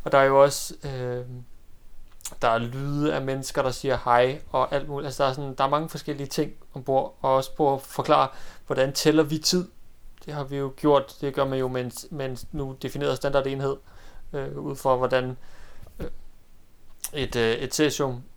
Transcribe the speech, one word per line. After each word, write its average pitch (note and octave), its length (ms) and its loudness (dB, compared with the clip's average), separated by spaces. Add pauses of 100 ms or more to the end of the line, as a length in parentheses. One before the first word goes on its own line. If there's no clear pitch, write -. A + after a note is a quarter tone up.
og - 80 -4
der C#3 60 8
er C#3 60 8
jo C3+ 180 8
også... - 320 4 (100)
Øh, B2 400 -6 (1160)
der B2+ 60 4
er A2+ 100 4
lyde C#3+ 560 -2
af C#3 80 -2
mennesker, C3+ 400 -2
der C3 80 2
siger B2+ 340 0
hej, B2+ 340 4 (140)
og C3 220 0
alt C#3+ 140 -2
muligt. D3 180 -6
Altså, C3+ 160 -2
der C3+ 60 4
er C3 60 0
sådan, C3+ 200 -6
der C3+ 100 0
er C#3 40 4
mange D3+ 200 0
forskellige C#3+ 380 -8
ting D3 260 -2 (220)
ombord, C3+ 480 0
og C3+ 120 4
også C3+ 220 0
på C#3+ 180 4
at C3+ 80 -4
forklare, C#3+ 460 2 (380)
hvordan E3+ 260 2
tæller D#3 300 4
vi D3+ 160 0
tid. F3+ 300 0 (580)
Det D3+ 80 -10
har C#3+ 100 -4
vi C#3 120 -6
jo C#3 200 -2
gjort, C#3+ 440 6
det C#3 140 -4
gør C#3 100 4
man C3+ 140 0
jo C3 100 0
med B2+ 120 -2
en, B2 120 -4 (180)
med C#3 160 -6
en C3 120 -6 (140)
nu C3+ 300 -6
defineret C#3 340 -2
standardenhed, C#3 600 0 (560)
øh, C#3+ 260 -6
ud C#3+ 180 -6
fra C3 200 4
hvordan, B2+ 400 2 (640)
øh, - 60 -4 (1080)
et, C3 220 -2
øh, A2+ 180 4
et - 200 -4
cesium, C#3 480 0 (140)